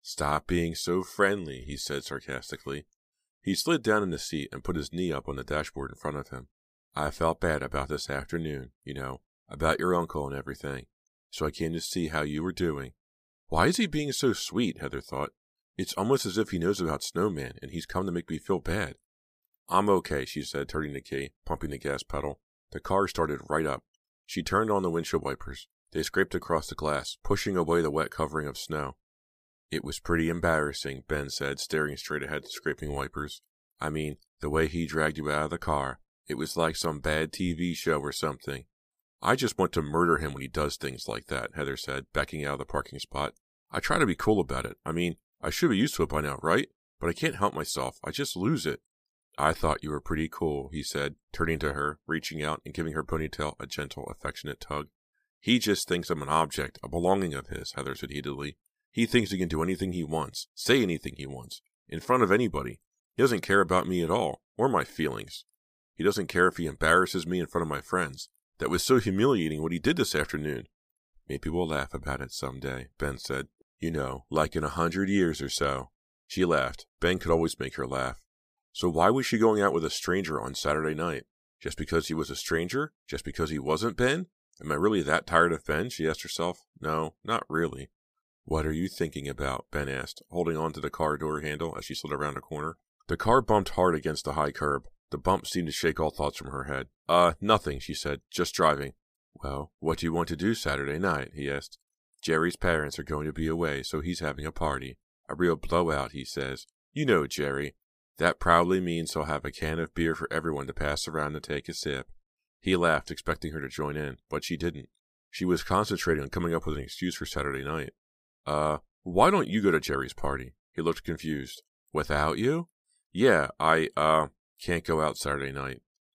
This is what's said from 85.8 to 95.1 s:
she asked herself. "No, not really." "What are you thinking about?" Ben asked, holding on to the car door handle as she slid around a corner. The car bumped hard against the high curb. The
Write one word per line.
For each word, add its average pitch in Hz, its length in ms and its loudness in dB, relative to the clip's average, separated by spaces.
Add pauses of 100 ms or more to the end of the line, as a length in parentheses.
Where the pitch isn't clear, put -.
she 80 180 -2
asked 78 140 -2
herself. - 460 -4 (120)
"No, 78 440 -2
not - 260 -4
really." 78 400 -2 (540)
"What 78 240 0
are 78 40 2
you 82 160 0
thinking 73 400 -4
about?" 67 440 -4
Ben 71 180 -2
asked, 67 400 -6
holding 85 260 0
on 80 180 -2
to 78 60 -12
the 73 120 -4
car 76 260 0
door 76 240 -4
handle 76 340 -4
as - 100 -10
she 67 100 -10
slid 73 180 -6
around 71 240 -2
a 65 40 -10
corner. 78 360 -8 (300)
The 82 100 -2
car 120 240 4
bumped 104 280 4
hard 90 260 4
against 76 300 -2
the 71 80 -2
high 73 180 2
curb. 71 360 -2 (220)
The - 80 -4